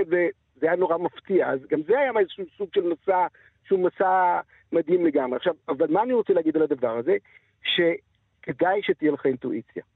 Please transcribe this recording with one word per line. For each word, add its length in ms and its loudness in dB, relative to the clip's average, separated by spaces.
וזה 580 -2
היה 100 0
נורא 220 0
מפתיע. 520 -2
אז 100 -2
גם 180 -2
זה 120 2
היה 200 0
איזשהו 240 -2
סוג 160 -8
של 80 2
מסע, 460 0
שהוא 120 2
מסע 600 2
מדהים 340 2
לגמרי. 320 0
עכשיו, 160 -2
אבל 200 0
מה 140 2
אני 100 -2
רוצה 200 2
להגיד 220 0
על 80 2
הדבר 340 -2
הזה? 180 0
שכדאי 1200 -2
שתהיה 280 0
לך 140 -4
אינטואיציה. 580 -6